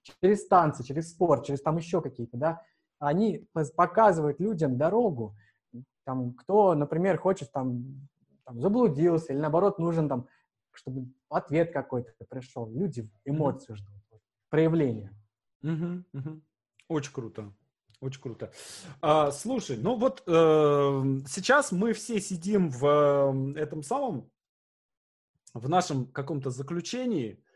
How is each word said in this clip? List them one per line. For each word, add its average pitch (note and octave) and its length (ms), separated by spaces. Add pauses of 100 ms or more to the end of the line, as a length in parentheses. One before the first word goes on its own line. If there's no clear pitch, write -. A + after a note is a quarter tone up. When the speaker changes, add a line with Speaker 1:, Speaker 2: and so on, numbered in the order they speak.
(220)
Speaker 1:
через G3+ 260
танцы, D#3+ 360
через D#3+ 280
спорт, E3 340
через C#3 180
там D#3 140
ещё E3 240
какие-то, A#2+ 360
да, D#3+ 240 (380)
они D#3+ 480 (100)
пос-, D3 180
показывают E3 640
людям D#3+ 360
дорогу, D#3 580 (720)
там, B2+ 300
кто, F#3+ 400
например, D#3+ 440
хочет, F3+ 340
там, C3 560 (360)
там, A#2+ 160
заблудился, E3+ 720
или C#3 80
наоборот, E3+ 380
нужен, E3 300
там, B2+ 180 (460)
чтобы C3 340 (220)
ответ E3 440
какой-то C3 400 (160)
пришёл. B2 440
Люди B2 360 (200)
Speaker 2:
Мгм. C#3+ 300
Speaker 1:
эмоции A2 160
ждут, - 200 (540)
проявления. D3+ 640 (480)
Speaker 2:
Мгм, F3 520
мгм. D3+ 300 (440)
Очень D3 260
круто. G#2+ 400 (480)
Очень C3 200
круто. A2+ 300 (500)
А, D3+ 300
слушай, G#3 460
ну F#3 200
вот, C4 300
эм, C#3+ 1000
сейчас C4+ 440
мы G3+ 220
все G#3+ 280
сидим F#3 480
в, B2 160
эм, C#3 720
этом D3+ 260
самом, A#3+ 480 (1200)
в A#2+ 160
нашем D3+ 380
каком-то C3+ 440
заключении, E3+ 920 (120)